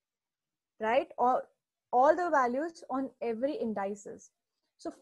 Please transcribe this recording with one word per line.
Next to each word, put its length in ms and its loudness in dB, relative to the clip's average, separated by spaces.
right? 280 0
All, 240 2
all 220 6
the 160 -2
values 580 0
on 220 -4
every 340 -4
indices. 760 -6
So 240 -10